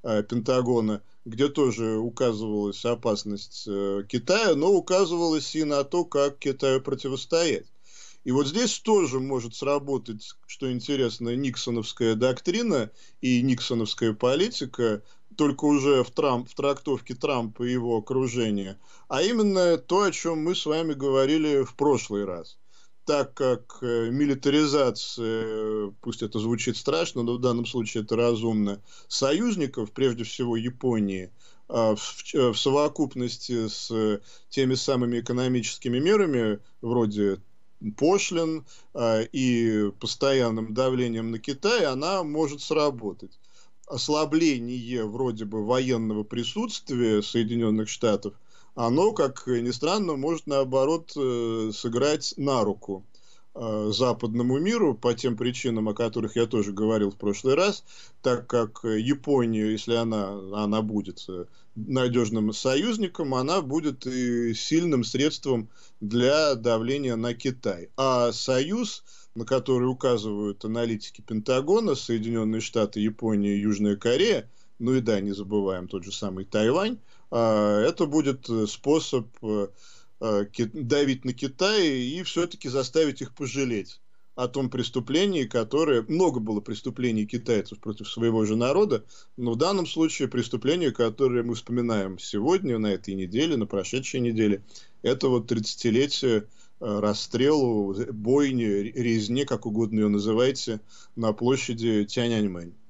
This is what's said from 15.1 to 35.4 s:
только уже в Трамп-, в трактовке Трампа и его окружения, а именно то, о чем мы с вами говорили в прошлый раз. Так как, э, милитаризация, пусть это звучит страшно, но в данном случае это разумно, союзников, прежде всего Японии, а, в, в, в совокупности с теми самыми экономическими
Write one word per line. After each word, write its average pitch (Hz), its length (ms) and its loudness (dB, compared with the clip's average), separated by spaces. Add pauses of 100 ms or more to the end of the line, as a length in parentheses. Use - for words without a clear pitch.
только 143 300 0
уже 139 360 4
в - 80 -2
Трамп-, 127 400 0
в - 40 -20
трактовке 139 600 -2
Трампа 123 480 -4
и 123 100 -2
его 120 240 0
окружения, 110 800 -2 (320)
а 143 140 0
именно 190 560 4
то, 185 240 2
о 196 80 4
чем 160 320 -4
мы 175 120 0
с - 120 -4
вами 156 280 0
говорили 139 680 2
в 123 120 -4
прошлый 113 500 0
раз. 87 340 -8 (480)
Так 139 280 0
как, 127 460 0
э, 117 300 0
милитаризация, 120 1800 0 (100)
пусть 117 200 -6
это 110 160 -4
звучит 113 380 0
страшно, 156 460 -2
но 120 140 0
в 123 40 -6
данном 120 260 2
случае 113 380 -4
это 113 120 -2
разумно, 110 640 2 (280)
союзников, 147 840 0
прежде 120 320 0
всего 120 320 -4
Японии, 110 720 -2 (380)
а, 110 260 4
в, 104 60 -6
в, - 520 0
в 104 60 -2
совокупности 131 1120 0
с 107 520 -2 (300)
теми 131 240 2
самыми 123 460 0
экономическими 123 800 -2